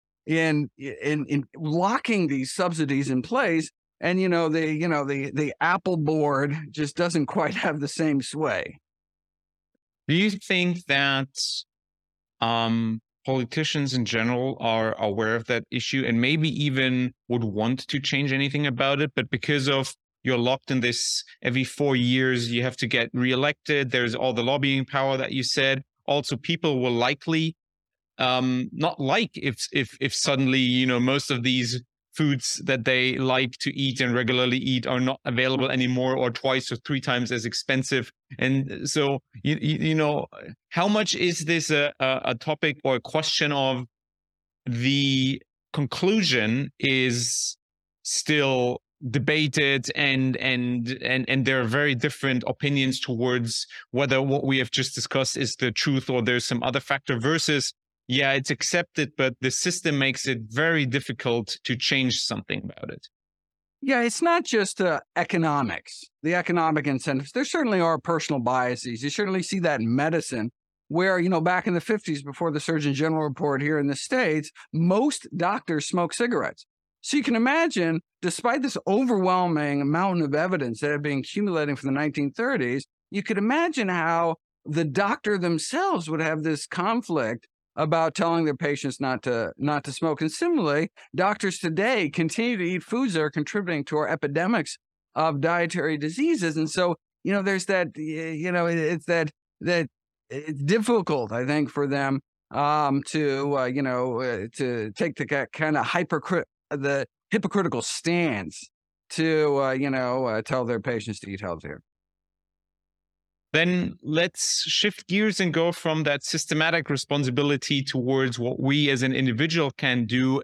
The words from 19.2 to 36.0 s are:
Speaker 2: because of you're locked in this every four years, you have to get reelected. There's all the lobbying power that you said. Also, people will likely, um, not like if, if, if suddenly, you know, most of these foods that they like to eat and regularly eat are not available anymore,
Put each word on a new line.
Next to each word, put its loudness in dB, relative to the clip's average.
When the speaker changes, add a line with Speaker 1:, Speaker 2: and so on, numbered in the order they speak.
Speaker 2:
because 0
of 0
you're 2
locked 0
in 2
this -2
every 0
four 0
years, 2
you 0
have -4
to -2
get 0
reelected. 0
There's 0
all 0
the 0
lobbying 2
power 0
that -4
you -2
said. 0
Also, 0
people 0
will 2
likely, 0
um, 0
not -2
like 2
if, -4
if, -2
if -2
suddenly, 2
you 4
know, 2
most 2
of 0
these 0
foods 0
that 0
they 2
like 2
to -4
eat -2
and 2
regularly 2
eat 0
are 0
not 0
available 0
anymore, 0